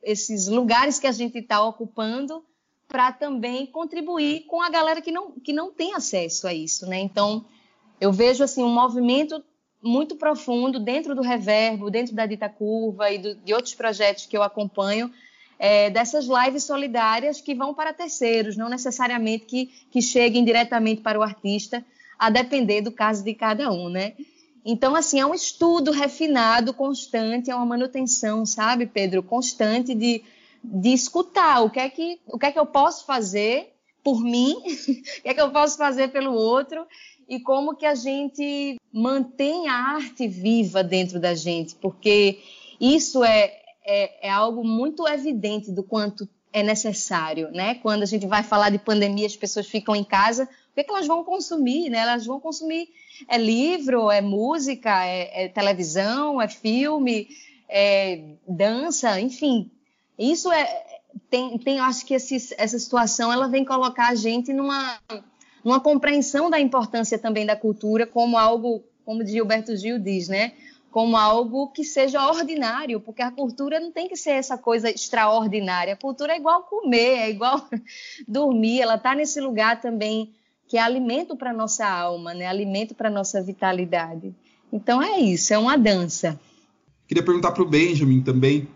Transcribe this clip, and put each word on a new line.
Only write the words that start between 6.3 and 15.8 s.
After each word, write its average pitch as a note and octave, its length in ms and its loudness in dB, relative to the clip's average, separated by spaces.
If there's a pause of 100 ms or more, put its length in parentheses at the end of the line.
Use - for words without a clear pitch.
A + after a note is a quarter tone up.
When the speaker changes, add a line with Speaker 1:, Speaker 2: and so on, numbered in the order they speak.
Speaker 1:
a F3 80 -4
isso, D#3+ 320 -6
né? F#3 140 -4
Então, G#3 440 -2 (560)
eu G3+ 120 4
vejo, B3 320 4
assim, C4 180 -2
um A#3+ 100 2
movimento B3 680 2 (400)
muito C#4+ 340 0
profundo C4 600 0
dentro C#4 360 -4
do C4 80 -2
Reverbo, G#3+ 680 0
dentro A#3 240 -2
da A3 120 -2
Dita G#3 220 -6
Curva G#3 600 -2
e G3+ 80 -4
do, G3+ 160 -8
de G3 200 -2
outros A#3+ 200 -2
projetos G#3 520 0
que - 100 -4
eu G#3 60 2
acompanho, G#3 680 -2 (480)
é, G#3 300 4